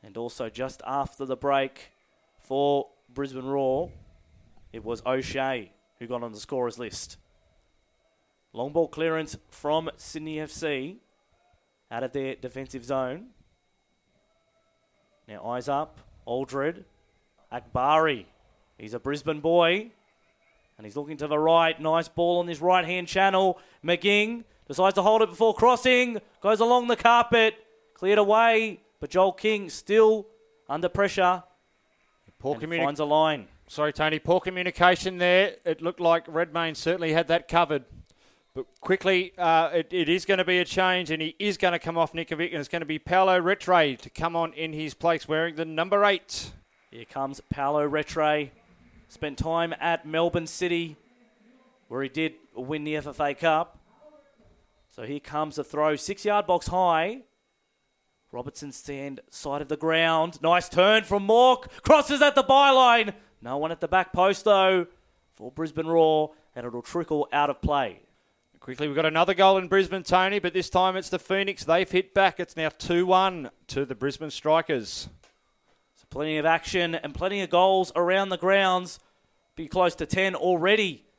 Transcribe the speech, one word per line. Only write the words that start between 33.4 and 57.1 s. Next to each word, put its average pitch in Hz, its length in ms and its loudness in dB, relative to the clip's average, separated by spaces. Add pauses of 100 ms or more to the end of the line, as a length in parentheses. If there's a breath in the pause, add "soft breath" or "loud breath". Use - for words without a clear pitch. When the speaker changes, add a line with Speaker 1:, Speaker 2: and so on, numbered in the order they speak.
Speaker 2:
Sorry, 151 260 -2
Tony. 156 260 -2
Poor 175 220 2
communication 180 800 0
there. 180 380 2 (100)
It 160 160 -4
looked 170 180 -4
like 165 260 2
Redmayne 165 480 -4
certainly 165 380 -2
had 170 160 2
that 165 200 0
covered. 156 360 0 (680 soft breath)
But 131 100 -8 (160)
quickly, 185 580 0
uh, 165 360 4
it, 165 180 0
it 170 160 0
is 175 160 0
gonna 185 200 0
be 180 140 2
a 180 60 2
change, 185 460 0
and 156 100 -4
he 160 180 -8
is 202 200 -4
gonna 175 200 0
come 165 200 -4
off 165 160 0
Ninkovic, 165 360 -6
and 165 80 -8
it's 143 100 -8
gonna 165 180 -6
be 156 120 -6
Paolo 185 400 4
Rattray 175 580 2
to - 140 -20
come 170 240 -6
on 165 200 -2
in 160 180 -8
his 151 220 -8
place, 165 340 -2
wearing 160 260 -2
the 160 120 -6
number 180 380 -2
eight. - 460 -2 (400)
Speaker 1:
Here 113 140 -18
comes 139 360 -8 (100)
Paolo 147 360 -2
Rattray. 151 640 -2 (580)
Spent 147 300 -12
time 165 400 -4
at 165 280 -4
Melbourne 165 420 -2
City, 170 480 -4 (880)
where 127 160 -8
he 139 60 -6
did 160 260 -4 (200)
win 139 280 -8
the 151 140 -6
F 143 100 -6
F 143 140 -10
A 143 140 -2
Cup. 160 440 0 (1120)
So - 120 -18
here 139 180 -10
comes 151 360 -6
the 147 60 -8
throw, 151 320 -2
six-yard 208 520 -2
box 175 220 0
high. 180 540 0 (1120)